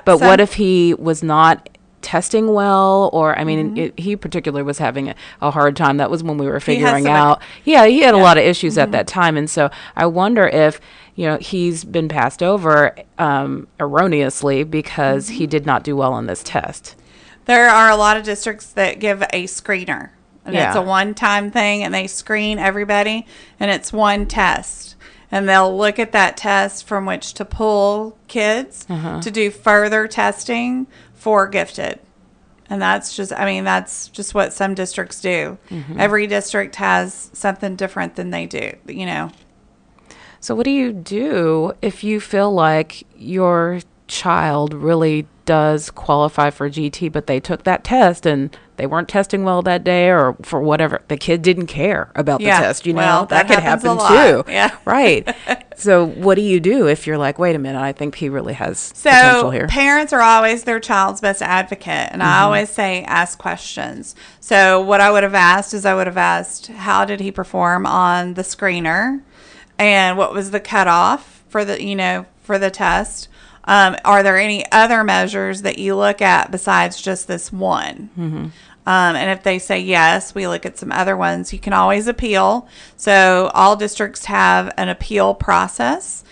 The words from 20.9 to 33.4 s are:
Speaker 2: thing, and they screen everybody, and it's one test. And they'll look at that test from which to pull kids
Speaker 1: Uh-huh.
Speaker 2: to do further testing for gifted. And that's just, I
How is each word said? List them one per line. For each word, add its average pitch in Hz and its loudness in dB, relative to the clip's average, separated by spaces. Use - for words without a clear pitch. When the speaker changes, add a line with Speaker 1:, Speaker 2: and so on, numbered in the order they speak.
Speaker 2:
thing, 208 -2
and 196 -6
they 190 -4
screen 214 -6
everybody, 208 -2
and 202 -2
it's - -6
one 208 0
test. - -4
And 196 -2
they'll 190 4
look 214 0
at 226 -4
that 196 2
test 202 -2
from 196 -4
which 185 -8
to 196 -10
pull 214 -2
kids 220 -4
Speaker 1:
Uh-huh. 165 -8
Speaker 2:
to 220 -8
do 208 -2
further 208 2
testing 240 -4
for 202 0
gifted. - -6
And 202 -6
that's 190 -4
just, 196 -10
I - -4